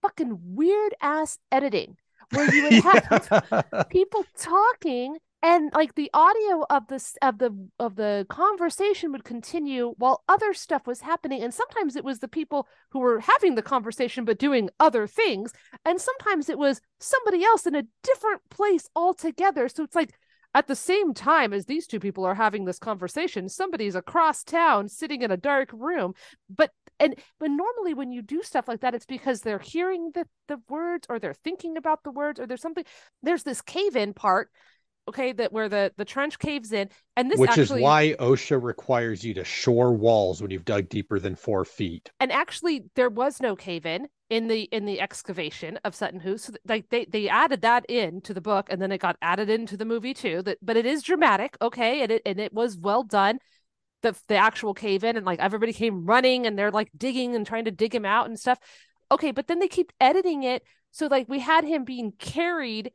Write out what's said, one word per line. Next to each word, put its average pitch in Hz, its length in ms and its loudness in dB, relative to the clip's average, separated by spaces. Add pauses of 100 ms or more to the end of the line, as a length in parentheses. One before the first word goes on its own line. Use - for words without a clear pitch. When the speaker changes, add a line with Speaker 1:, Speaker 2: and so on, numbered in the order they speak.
Speaker 1:
Fucking 247 380 -4
weird 349 600 0
ass 302 380 -2 (140)
editing, 262 440 -2 (340)
where 294 220 2
you - 120 6
would 294 80 6
Speaker 2:
<laughs> 226 100 10
Speaker 1:
have 226 720 6
Speaker 2:
Yeah. - 320 0
Speaker 1:
people 392 400 0 (140)
talking 320 800 0 (240)
and, 320 320 4
like, 311 200 2
the 294 200 -4
audio 370 560 6
of 277 180 2
the 269 60 -8
s-, - 260 -12
of 254 180 2
the, 233 160 0 (240)
of 226 160 -4
the 202 360 -2
conversation 359 840 0
would 247 100 -8
continue 247 760 -6
while 254 300 2
other 403 260 4
stuff - 320 -4
was 247 160 -8
happening. 277 400 -4
And 240 100 -6
sometimes 403 420 -4
it 285 100 -8
was 254 140 -6
the 254 80 -10
people 294 400 -4 (240)
who 269 100 -6
were 240 200 4
having 381 340 4
the 220 80 -2
conversation 240 600 -2
but 214 140 0
doing 254 320 2 (100)
other 247 260 4
things. 240 460 -2 (320)
And 359 160 0
sometimes 415 480 -2
it 285 100 -4
was 277 220 2 (200)
somebody 427 440 0
else 453 220 4
in 311 80 -2
a 285 100 0 (180)
different 440 380 0 (100)
place 392 460 0
altogether. 339 720 0
So 311 160 -6
it's - 100 -14
like, 330 200 0 (400)
at 277 140 4
the 277 60 0
same 370 380 0
time 254 400 2
as 196 140 -4
these 311 200 -6
two 220 140 -6
people 190 240 -4
are 185 100 0
having 208 300 0
this 185 140 -6
conversation, 202 680 -6
somebody's 226 460 -6
across 311 480 0
town 294 460 2
sitting 285 320 -8
in 233 100 -2
a 190 60 0
dark 269 360 0
room. 240 420 -4 (340)
But, 233 220 2 (280)
and, 285 160 2 (240)
but 311 120 -2
normally 370 420 -2
when 262 180 -8
you 247 120 -10
do 277 200 -6
stuff 269 240 -4
like 226 140 -6
that, 247 140 -2
it's 233 120 -10
because 262 360 -6
they're 214 160 -4
hearing 339 560 -4
the, 339 120 -4 (220)
the 294 100 -8 (100)
words, 339 420 -6
or 233 80 -6
they're 160 160 -6
thinking 339 420 -10
about 311 280 -2
the 294 60 -12
words, 285 300 -6
or 254 60 -8
there's 247 160 -10
something. 330 240 -8 (360)
There's 320 200 0
this 262 180 -8
cave-in 247 540 -2
part, 190 360 0 (580)
okay, 254 240 -4
that 214 200 -2
where 220 160 -2
the, 202 300 0
the 208 60 -4
trench 277 340 -6
caves 262 340 -6
in, 202 160 -2 (280)
and 247 140 0
this 415 80 2
Speaker 2:
Which - 120 6
Speaker 1:
actually 131 300 4
Speaker 2:
is - 20 2
why 151 360 6
osha 131 420 2
requires 117 640 -2
you 110 120 -6
to 90 100 -6
shore 123 480 2
walls 104 500 4
when 101 80 -6
you've 90 140 -6
dug 101 240 0
deeper 101 320 -4
than 92 160 -6
four 98 280 -2
feet. - 540 -8
Speaker 1:
And 262 140 -2
actually, 294 540 -4 (100)
there 247 140 2
was 240 300 -4
no 226 140 -2
cave-in 196 540 -8 (220)
in 226 180 -2
the, 220 140 -2
in 208 220 -6
the 202 160 -4
excavation - 840 -8
of - 100 -6
Sutton - 240 -8
Hoo. 185 180 -6
So, 220 180 -16 (120)
like, 214 220 -4
they, 240 160 -2
they 214 240 -4
added 254 340 2
that 240 260 2
in 190 340 -2
to 208 120 -12
the 185 60 -8
book, 196 280 -2
and 185 140 -4
then 190 80 -4
it 190 80 -4
got 175 240 -2
added 190 260 -2
into 220 280 -2
the 208 80 -8
movie 233 280 -6
too. 185 300 -4
That, 185 180 -6
but 220 160 -2
it 226 100 2
is 277 180 -2
dramatic, 285 580 2
okay, 240 400 0
and 220 80 -2
it, 226 160 0
and 196 140 -4
it 214 120 -6
was 220 240 -2
well 202 280 0
done. 208 340 2 (640)
The, 220 140 0 (100)
the 214 80 0
actual 214 400 2
cave-in, 214 420 -2
and, 208 80 -6
like, 180 140 0
everybody 214 340 0
came 202 320 -4
running, 247 440 4
and 208 100 -4
they're, 208 140 0
like, 214 240 -2
digging 247 400 -4
and 214 100 -2
trying 226 200 -4
to 226 40 -4
dig 214 240 -2
him 220 100 -2
out 208 220 2
and 226 100 -10
stuff. 247 220 0 (540)
Okay, 285 180 0
but 262 160 -4
then 339 140 -2
they 370 80 0
keep - 320 -2
editing 311 420 4
it. 254 220 -4 (260)
So, - 160 -6
like, 269 220 0
we 277 100 -4
had 311 240 4
him 302 220 -2
being 240 340 -8
carried 277 760 -4